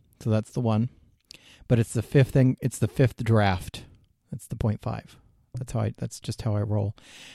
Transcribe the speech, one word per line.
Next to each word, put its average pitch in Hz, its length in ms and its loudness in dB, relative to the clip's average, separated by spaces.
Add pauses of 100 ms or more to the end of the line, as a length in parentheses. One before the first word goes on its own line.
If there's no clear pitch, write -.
(200)
So - 80 -6
that's 107 220 0
the 131 100 -6
one. 110 300 0 (800)
But 117 100 4
it's - 160 -2
the 113 80 -2
fifth - 280 4
thing. 131 300 4
It's - 180 -4
the 113 80 0
fifth - 380 0
draft. 104 600 0 (460)
That's - 160 -12
the 117 100 -12
point 107 260 -2
five. - 340 -10 (380)
That's 120 180 -10
how 117 80 -2
I, 110 160 -2
that's - 240 -10
just - 220 -10
how 107 120 -2
I 104 60 0
roll. 104 340 -2 (400)